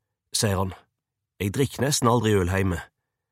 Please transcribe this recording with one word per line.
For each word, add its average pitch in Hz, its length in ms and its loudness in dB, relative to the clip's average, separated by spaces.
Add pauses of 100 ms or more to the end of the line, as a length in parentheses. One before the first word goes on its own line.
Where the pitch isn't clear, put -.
(340)
sier 101 240 0
han. 92 160 -4 (680)
"Jeg 98 140 -2
drikker 131 300 -2
nesten 123 260 0
aldri 110 240 4
øl 92 160 2
hjemme, 95 300 0 (520)